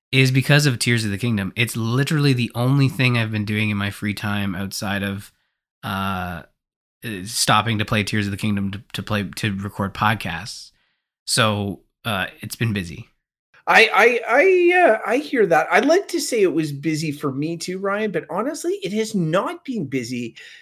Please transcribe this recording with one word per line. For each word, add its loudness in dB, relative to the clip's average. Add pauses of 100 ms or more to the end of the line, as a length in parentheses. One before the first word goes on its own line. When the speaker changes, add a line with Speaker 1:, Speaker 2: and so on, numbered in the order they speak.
(120)
Speaker 1:
is 6
because 4
of 2
Tears 0
of -2
the -4
Kingdom. -2
It's -2
literally 0
the 0
only 2
thing 2
I've -2
been -2
doing 0
in 0
my -2
free -4
time -4
outside -6
of, -8 (520)
uh, -6 (640)
uh, -8
stopping 0
to -2
play 0
Tears -2
of -4
the -6
Kingdom -2
to, -12 (100)
to -8
play, -4
to -4
record -6
podcasts. -4 (540)
So, 0 (220)
uh, -2 (160)
it's -10
been 0
busy. -6 (600)
Speaker 2:
I, 8
I, 4
I, 6
uh, 6
I 0
hear 2
that. 4
I'd 4
like 4
to -4
say -2
it 4
was -2
busy -2
for -4
me -4
too, -8
Ryan, -4
but -4
honestly, -4
it -6
has -2
not 0
been -6
busy -6 (260)